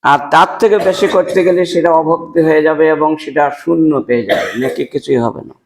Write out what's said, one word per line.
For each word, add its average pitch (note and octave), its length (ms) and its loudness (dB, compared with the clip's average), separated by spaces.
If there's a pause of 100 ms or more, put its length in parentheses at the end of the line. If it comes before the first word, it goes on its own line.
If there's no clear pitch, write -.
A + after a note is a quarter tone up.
আর C#3 160 4 (140)
তার F3 160 4 (120)
থেকে G#3 160 4 (100)
বেশি F#3+ 280 0
করতে F3+ 320 0
গেলে F3+ 140 2 (120)
সেটা E3+ 160 2 (120)
অভক্তি E3 460 -2
হয়ে D#3 200 2
যাবে D#3+ 180 2 (100)
এবং D#3 140 0 (140)
সেটা D3 200 -2 (180)
শূন্য D#3+ 300 0 (160)
পেয়ে A#2+ 200 -2
যাবে, - 200 -2 (140)
নাকি B2+ 220 -4 (100)
কিছুই C#3 320 -2
হবে B2 240 -6
না। C3 60 -20 (100)